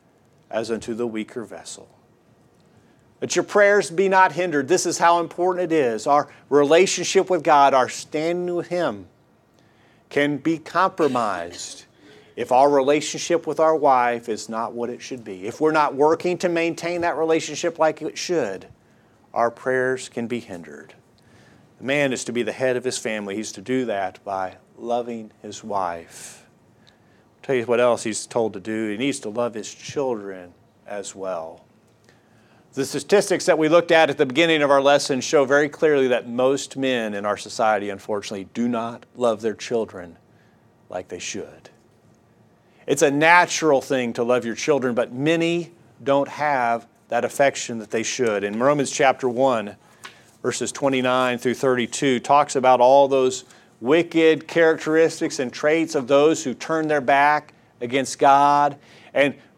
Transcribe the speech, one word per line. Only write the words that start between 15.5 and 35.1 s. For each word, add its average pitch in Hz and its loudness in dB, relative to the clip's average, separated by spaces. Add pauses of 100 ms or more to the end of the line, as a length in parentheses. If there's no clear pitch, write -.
we're 156 2
not 147 0
working 165 2
to 180 -2
maintain 170 -4
that 170 -2
relationship 160 -2
like 156 0
it - -8
should, 110 -4 (680)
our 117 0
prayers 127 -2
can 117 -8
be 120 -6
hindered. 80 -16 (840)
The - -16
man 139 0
is 113 -4
to 120 -8
be 120 -2
the 104 -4
head 127 -2
of 123 -6
his 131 -4
family. 104 -6
He's 104 -8
to 98 -16
do 127 -2
that 98 -6
by 95 -6 (200)
loving 117 -6 (100)
his 104 -16
wife. 90 -8 (400)
I'll - -20
tell 139 -2
you 117 -2
what 117 2
else 120 2
he's 107 -6
told 113 -2
to 101 -14
do. 110 -6
He 101 -6
needs 135 -4
to 107 -10
love 113 -4
his 107 -12
children 98 -8 (320)
as 101 -12
well. 87 -10 (1120)
The 135 -4
statistics 180 0
that 170 4
we 156 2
looked 170 4
at 160 6
at 139 -4
the 147 2
beginning 160 2
of 143 2
our 139 4
lesson 139 2